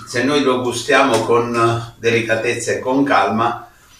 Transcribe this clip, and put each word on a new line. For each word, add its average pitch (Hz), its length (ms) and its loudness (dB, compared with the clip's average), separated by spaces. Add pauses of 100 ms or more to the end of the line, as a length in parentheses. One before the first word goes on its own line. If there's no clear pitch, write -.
se 120 160 -2
noi 143 180 2
lo 127 200 2
gustiamo 123 600 2
con 117 760 0
delicatezza 113 760 -2
e - 60 -4
con 135 240 0
calma, 107 640 0 (300)